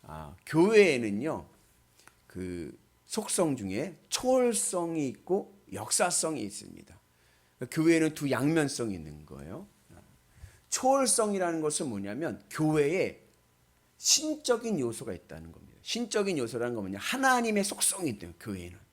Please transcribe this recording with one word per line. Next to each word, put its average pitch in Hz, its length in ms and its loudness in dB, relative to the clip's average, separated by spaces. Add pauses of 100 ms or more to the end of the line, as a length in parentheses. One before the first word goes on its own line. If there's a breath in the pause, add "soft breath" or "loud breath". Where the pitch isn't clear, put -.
(100)
아, 78 240 -12 (120)
교회에는요, 147 1000 4 (800 soft breath)
그 90 500 -8 (300)
속성 175 500 -2
중에 110 400 -6 (120)
초월성이 196 1000 0
있고 - 480 -4 (160)
역사성이 156 720 0
있습니다. 50 560 -14 (720 soft breath)
교회는 160 440 4
두 143 160 -4
양면성이 131 640 2
있는 76 300 -12
거예요. 78 420 -14 (1040 soft breath)
초월성이라는 208 920 2
것은 151 280 -2
뭐냐면 104 600 -6
교회에 156 720 2 (760)
신적인 247 840 0
요소가 113 320 -4
있다는 82 400 -12
겁니다. 80 300 -20
신적인 208 560 -2
요소라는 120 360 -2
건 104 100 -4
뭐냐? 98 140 -4
하나님의 240 640 2
속성이 - 460 0
있대요, 87 280 -8
교회는. 90 400 -8 (140)